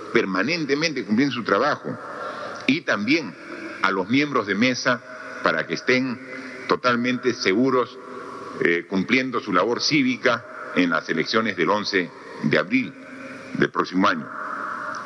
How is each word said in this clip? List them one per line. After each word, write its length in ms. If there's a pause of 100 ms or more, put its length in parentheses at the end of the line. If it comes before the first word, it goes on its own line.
(140)
permanentemente 920
cumpliendo 320
su 80
trabajo, 540 (720)
y 140
también 540 (460)
a 100
los 160
miembros 400
de 80
mesa 460 (420)
para 220
que 80
estén 460 (480)
totalmente 680
seguros, 640 (640)
eh, 260
cumpliendo 520
su 120
labor 300
cívica 960
en 160
las 180
elecciones 480
del 120
once 400 (340)
de 140
abril 360 (600)
del 140
próximo 380
año. 220 (760)